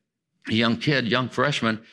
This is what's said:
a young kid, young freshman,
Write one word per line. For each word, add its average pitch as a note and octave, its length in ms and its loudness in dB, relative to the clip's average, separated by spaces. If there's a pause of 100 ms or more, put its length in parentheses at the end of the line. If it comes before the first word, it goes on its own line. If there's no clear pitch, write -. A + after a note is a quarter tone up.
(500)
a - 40 -4
young A#2 220 2
kid, B2+ 320 0
young B2 220 0
freshman, A#2+ 500 0 (140)